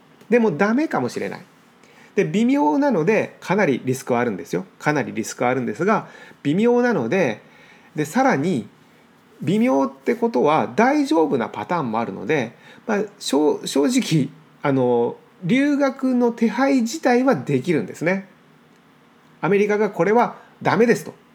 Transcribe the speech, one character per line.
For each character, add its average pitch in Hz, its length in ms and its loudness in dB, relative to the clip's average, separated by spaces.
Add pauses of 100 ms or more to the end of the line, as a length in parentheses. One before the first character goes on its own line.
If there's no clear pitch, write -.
(280)
で 226 100 2
も 220 120 2
ダ 196 240 0
メ 294 120 0
か 160 140 -4
も 123 80 -4
し - 100 -8
れ 98 120 -6
な - 80 -12
い。 - 20 -16 (720)
で、 185 120 0
微 196 180 0
妙 285 320 2
な 277 140 2
の 165 160 0
で、 185 340 0
か 175 160 -2
な 208 80 4
り 135 180 0
リ 127 120 -2
ス 127 100 -10
ク - 80 -2
は 117 80 2
あ 123 40 2
る 120 60 -2
ん 98 60 -6
で 85 80 -10
す - 80 -10
よ。 90 140 -4 (120)
か 151 140 0
な 147 80 0
り 107 140 -6
リ 107 100 -6
ス - 100 -10
ク 131 100 -4
は 123 60 2
あ 127 40 0
る 131 80 -4
ん 117 40 -6
で 110 80 -6
す 165 120 -4
が、 202 220 0 (340)
微 143 120 -2
妙 240 280 2
な 247 100 0
の 131 160 -2
で、 143 320 -2 (540)
で、 151 100 -4
さ 226 180 -2
ら 247 140 2
に、 139 320 -2 (720)
微 175 180 0
妙 262 260 2
っ 247 60 -6
て 240 240 -4
こ 233 140 -2
と 240 140 0
は 139 340 2
大 269 300 4
丈 320 180 2
夫 269 140 0
な 107 100 -2
パ 107 160 -10
タ 180 120 -4
ー 165 60 -2
ン 120 80 -4
も 113 100 -2
あ 117 40 -2
る 101 80 -8
の 92 140 -10
で、 131 260 -2 (340)
ま 214 100 -2
あ、 - 20 -2 (200)
正-、 - 480 0
正 277 200 0
直、 233 420 0 (340)
あ 147 80 0
の、 123 460 0 (280)
留 269 320 2
学 262 400 -2
の 240 160 2
手 233 160 0
配 262 320 2
自 233 200 -4
体 247 220 2
は 262 140 2
で 131 240 -2
き 170 120 -2
る 143 80 2
ん 92 60 -6
で - 80 -12
す - 80 -10
ね。 190 240 -2 (1120)
ア 156 80 -2
メ 202 80 4
リ 202 120 2
カ 208 100 0
が 214 160 2
「こ 170 80 0
れ 190 80 2
は 226 240 2 (280)
ダ 139 140 2
メ 220 80 6
で 233 120 4
す」 - 100 -8
と - 80 -16 (200)